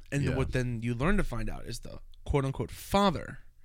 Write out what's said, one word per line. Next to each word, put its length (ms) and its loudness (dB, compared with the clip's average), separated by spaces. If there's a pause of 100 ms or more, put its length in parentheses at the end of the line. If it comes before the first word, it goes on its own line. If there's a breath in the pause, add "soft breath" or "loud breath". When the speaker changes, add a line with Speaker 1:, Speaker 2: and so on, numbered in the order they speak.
(100)
Speaker 1:
And 140 2
Speaker 2:
Yeah. 120 2
Speaker 1:
what 160 2
then 300 0
you 120 0
learn 240 4
to 60 4
find 260 -2
out 160 -8
is 140 -6
the 180 -12 (260)
quote-unquote 460 0
father 720 0 (240)